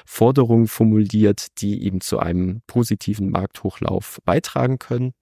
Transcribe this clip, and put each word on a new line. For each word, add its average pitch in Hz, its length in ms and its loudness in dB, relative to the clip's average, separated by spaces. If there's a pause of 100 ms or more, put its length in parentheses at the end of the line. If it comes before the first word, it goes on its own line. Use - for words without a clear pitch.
(220)
Forderungen 117 460 4
formuliert, 107 920 2
die 101 220 -4
eben 95 180 -4
zu - 200 -4
einem 90 480 -2
positiven 107 600 -2
Markthochlauf - 960 -6
beitragen 131 540 -2
können. 123 440 -4